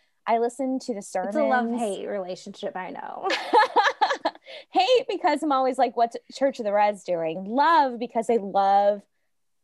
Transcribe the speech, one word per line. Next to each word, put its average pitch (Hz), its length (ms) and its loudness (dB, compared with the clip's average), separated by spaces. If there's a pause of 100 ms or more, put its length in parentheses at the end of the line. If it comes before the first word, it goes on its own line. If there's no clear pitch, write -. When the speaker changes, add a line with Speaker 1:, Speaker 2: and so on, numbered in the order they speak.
(260)
Speaker 1:
I 226 120 2
listen 262 420 -2
to 240 140 -6
the 196 60 -10
sermons. - 360 -6
Speaker 2:
It's 311 60 2
a 277 40 2
love-hate 233 600 -2
relationship, 190 720 -8
I 185 140 -8
know. - 420 -10
Speaker 1:
<laughs> - 1400 0
Hate 392 380 4
because 311 340 0
I'm 302 100 0
always 262 260 2
like, 247 180 0
"What's 233 200 0 (180)
Church 269 240 0
of 233 60 -6
the 202 80 -2
Res 208 320 2
doing?" 170 400 -2
Love 269 540 4
because 233 320 -4
I 233 60 4
love 202 680 2 (600)